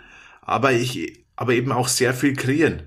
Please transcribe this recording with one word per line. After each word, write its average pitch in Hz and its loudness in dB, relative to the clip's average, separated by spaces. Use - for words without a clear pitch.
aber 123 0
ich, 123 -4
aber 123 0
eben 127 0
auch 120 0
sehr 127 0
viel 135 0
kreieren 127 0